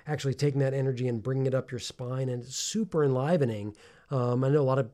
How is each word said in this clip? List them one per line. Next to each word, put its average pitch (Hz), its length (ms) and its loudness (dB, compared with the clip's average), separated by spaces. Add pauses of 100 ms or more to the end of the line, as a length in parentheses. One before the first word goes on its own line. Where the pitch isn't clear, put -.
actually 139 280 -2
taking 139 260 0
that 135 140 2
energy 131 340 0
and 117 140 -2
bringing 131 240 0
it 131 80 2
up 127 160 -2
your 123 80 -8
spine, 131 500 -6
and 123 140 -4
it's 127 120 -14
super 180 480 -2
enlivening. 127 720 2 (360)
Um, 123 340 2
I 135 60 4
know 147 100 6
a - 20 4
lot 131 160 2
of, 120 160 -2